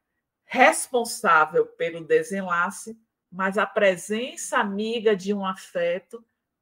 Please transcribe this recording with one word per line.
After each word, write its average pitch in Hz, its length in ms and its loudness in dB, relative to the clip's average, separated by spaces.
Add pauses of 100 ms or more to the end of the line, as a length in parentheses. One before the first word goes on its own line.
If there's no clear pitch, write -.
(440)
responsável 214 1200 2
pelo 165 380 -8
desenlace, 180 960 -2 (340)
mas 190 240 -4
a 202 100 2
presença 214 920 -2
amiga 214 580 0
de 190 160 -4
um 196 120 -4
afeto 185 800 -6 (380)